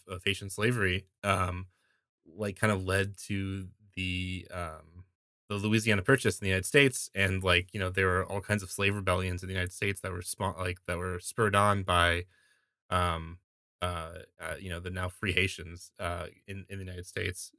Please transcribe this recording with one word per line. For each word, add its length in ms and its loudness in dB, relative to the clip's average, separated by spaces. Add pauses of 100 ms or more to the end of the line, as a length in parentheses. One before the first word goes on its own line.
of 180 -8
Haitian 240 0
slavery, 560 2 (180)
um, 440 0 (580)
like, 300 -6
kind 160 4
of 140 0
led 320 0
to 500 -4 (280)
the, 580 -2
um, 520 -10 (440)
the 60 -2
Louisiana 460 4
Purchase 380 4
in 60 -6
the 40 2
United 160 2
States, 480 4
and, 300 2
like, 300 4
you 60 -6
know, 100 -2
there 180 4
were 180 2
all 160 -6
kinds 220 -2
of 80 -12
slave 240 0
rebellions 480 0
in 40 -8
the 60 -6
United 200 -2
States 280 -2
that 100 -6
were 100 -6
spo-, 360 -4
like, 280 -4
that 120 -2
were 220 -4
spurred 360 2
on 280 6
by, 420 4 (640)
um, 500 0 (420)
uh, 320 -4 (260)
uh, 200 -8
you 100 -10
know, 100 -6
the 100 -8
now 200 -4
free 240 -2
Haitians, 640 -2
uh, 280 -6 (200)
in, 220 -12
in 100 -10
the 60 -10
United 220 -12
States, 520 -6